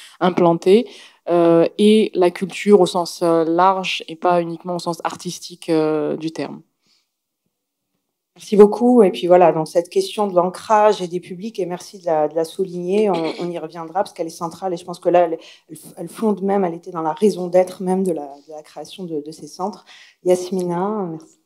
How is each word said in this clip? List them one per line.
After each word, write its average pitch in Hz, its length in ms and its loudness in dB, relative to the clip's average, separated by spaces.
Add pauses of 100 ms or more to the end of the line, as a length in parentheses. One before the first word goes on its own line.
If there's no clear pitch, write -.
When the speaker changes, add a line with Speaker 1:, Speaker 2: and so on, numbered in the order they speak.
(200)
Speaker 1:
implantés, 180 680 4 (420)
euh, 170 360 4 (120)
et 214 360 4
la 180 160 2
culture 196 500 2
au 180 60 6
sens, 170 360 -6
euh, 165 220 2
large 180 640 0
et 160 80 -12
pas 175 240 2
uniquement 170 360 -8
au - 20 -6
sens 170 260 -6
artistique, - 640 -10
euh, 156 480 -2
du 156 140 -8
terme. 151 320 -10 (1700)
Speaker 2:
Merci 196 200 -4
beaucoup. 233 460 6
Et 185 80 6
puis - 160 -6
voilà, 180 240 6
donc 156 160 -2
cette 175 240 -2
question 202 380 -2
de 185 60 -8
l'ancrage 208 680 2
et 175 60 -6
des 175 100 -8
publics, 190 400 -12
et 180 80 -4
merci 175 320 -12
de 175 80 -14
la, 151 220 0
de 151 80 -8
la 165 80 -2
souligner, 180 640 -2
on, 165 300 -4
on 175 100 -6
y 170 80 -8
reviendra 165 460 -8
parce - 80 -10
qu'elle 165 160 -8
est - 20 -10
centrale 175 420 -8
et 175 40 -4
je 175 80 -16
pense 175 160 -14
que - 80 -2
là, 175 140 4
elle, 165 160 -2 (300)
elle, 156 100 -18 (180)
elle 175 120 -12
fonde 208 340 -2
même, 196 220 0
elle 170 100 -4
était 170 180 -16
dans 170 100 -8
la 156 120 -4
raison 180 340 -2
d'être 185 340 0
même 190 220 0
de 180 80 -2
la, 143 160 -8 (180)
de 156 60 -20
la 151 100 -16
création 156 400 -18
de, 165 180 -8
de 147 120 -14
ces 156 160 -18
centres. 196 360 -10 (380)
Yasmina, 180 880 -2
merci. 160 340 -16